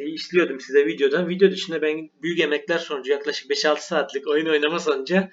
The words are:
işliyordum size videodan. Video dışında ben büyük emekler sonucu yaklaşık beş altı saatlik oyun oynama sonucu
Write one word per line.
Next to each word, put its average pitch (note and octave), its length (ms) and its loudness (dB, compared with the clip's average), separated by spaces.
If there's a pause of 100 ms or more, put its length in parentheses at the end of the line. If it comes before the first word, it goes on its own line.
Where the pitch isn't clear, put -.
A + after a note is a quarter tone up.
(140)
işliyordum D#3 460 0
size C#3+ 260 4
videodan. C#3+ 440 2
Video F#3 220 4
dışında E3 300 -4
ben D#3 280 -2 (120)
büyük E3+ 180 -4
emekler D3 380 0
sonucu C#3+ 340 -4
yaklaşık C#3+ 380 -4
beş C#3+ 160 0
altı D3+ 220 0
saatlik C#3 400 -2
oyun D#3 220 0
oynama D3+ 300 2
sonucu D3+ 540 0